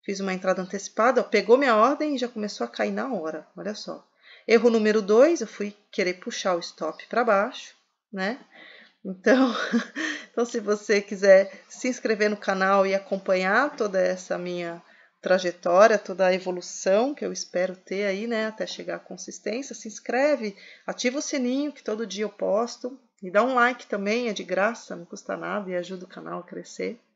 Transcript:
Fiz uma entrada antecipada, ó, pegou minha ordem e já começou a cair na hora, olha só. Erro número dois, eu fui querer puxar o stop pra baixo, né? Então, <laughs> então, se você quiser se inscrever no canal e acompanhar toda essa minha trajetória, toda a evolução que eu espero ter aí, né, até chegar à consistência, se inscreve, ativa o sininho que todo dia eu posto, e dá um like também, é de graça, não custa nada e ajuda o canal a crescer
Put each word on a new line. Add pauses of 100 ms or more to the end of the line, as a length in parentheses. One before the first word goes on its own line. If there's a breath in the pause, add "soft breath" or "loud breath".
Fiz
uma
entrada
antecipada,
ó,
pegou
minha
ordem
e
já
começou
a
cair
na
hora, (100)
olha
só. (400 loud breath)
Erro
número
dois,
eu
fui (160)
querer
puxar
o
stop
pra
baixo, (360)
né? (680 loud breath)
Então,
<laughs>
então,
se
você
quiser (160 loud breath)
se
inscrever
no
canal
e
acompanhar
toda
essa
minha (400 soft breath)
trajetória,
toda
a
evolução
que
eu
espero
ter
aí,
né,
até
chegar
à
consistência,
se
inscreve, (320 loud breath)
ativa
o
sininho
que
todo
dia
eu
posto, (240)
e
dá
um
like
também,
é
de
graça,
não
custa
nada
e
ajuda
o
canal
a
crescer (160)